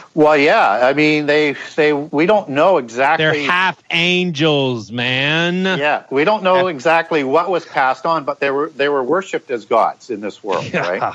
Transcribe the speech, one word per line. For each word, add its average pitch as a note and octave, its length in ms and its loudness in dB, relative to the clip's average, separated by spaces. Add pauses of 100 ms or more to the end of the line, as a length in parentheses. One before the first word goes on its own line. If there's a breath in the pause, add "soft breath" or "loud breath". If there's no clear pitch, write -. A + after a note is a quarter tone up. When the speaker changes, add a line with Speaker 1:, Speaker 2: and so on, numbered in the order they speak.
(160 loud breath)
Speaker 1:
Well, D3+ 200 6
yeah. C#3 520 2
I C#3 60 2
mean, D3+ 340 0
they, D3 280 0 (200)
they. D3+ 180 2
We D3 320 -2
don't G#3 240 0
know D#3+ 280 2
exactly. C3+ 480 0
Speaker 2:
They're D3 260 0
half F#3+ 300 0 (100)
angels, D3+ 1000 0
man. D3 720 -2
Speaker 1:
Yeah, D3 440 -2
we C3+ 140 0
don't G#3 180 0
know F#3 140 2
Speaker 2:
Half F#3 120 2
Speaker 1:
exactly E3 560 0
what D#3+ 260 0
was F3 140 -2
passed C3 440 -2
on, D#3+ 160 0
but C#3 160 -6
they C#3 100 -2
were, C#3+ 200 -2
they C#3+ 200 -2
were C#3+ 140 0
worshipped D#3+ 480 -4
as A2+ 140 -6
gods G#2 440 0
in G#2+ 100 -6
this G2+ 240 -12
world, F2 300 -4
right? F#2+ 420 -4